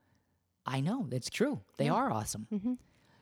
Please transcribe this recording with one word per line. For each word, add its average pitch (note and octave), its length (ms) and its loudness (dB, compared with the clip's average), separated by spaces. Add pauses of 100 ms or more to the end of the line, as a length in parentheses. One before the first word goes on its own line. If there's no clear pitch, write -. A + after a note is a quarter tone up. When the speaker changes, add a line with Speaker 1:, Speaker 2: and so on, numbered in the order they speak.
(640)
Speaker 1:
I C3 140 0
know. G3 300 0
That's B2 200 -2
true. A#3 300 0 (180)
They C#3 80 2
Speaker 2:
Yeah. D3 100 4
Speaker 1:
are B3 160 2
awesome. G#3 420 -2
Speaker 2:
Mm-hmm. G#3+ 200 0 (480)